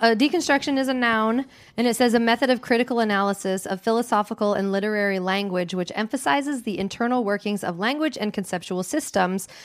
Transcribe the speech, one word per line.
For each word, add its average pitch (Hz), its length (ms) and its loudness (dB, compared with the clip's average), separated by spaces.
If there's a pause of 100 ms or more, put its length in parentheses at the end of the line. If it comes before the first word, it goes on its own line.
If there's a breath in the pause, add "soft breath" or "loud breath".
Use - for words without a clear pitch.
uh, 226 140 6
deconstruction 277 600 2
is 269 120 0
a 269 40 0
noun, 233 540 0 (300 soft breath)
and 233 100 0
it 233 80 2
says, 247 180 4
"A 240 60 4
method 233 320 2
of 247 120 2
critical 247 360 0
analysis 202 640 0
of 190 160 -4
philosophical 220 760 0
and 196 180 0
literary 202 480 0
language 185 520 -2
which 180 220 -4
emphasizes 277 680 -2
the 190 160 -4
internal 240 420 -2
workings 202 400 -2
of 170 160 -6
language 277 420 -2
and 208 120 -2
conceptual 185 500 -4
systems, 190 640 -2 (180 loud breath)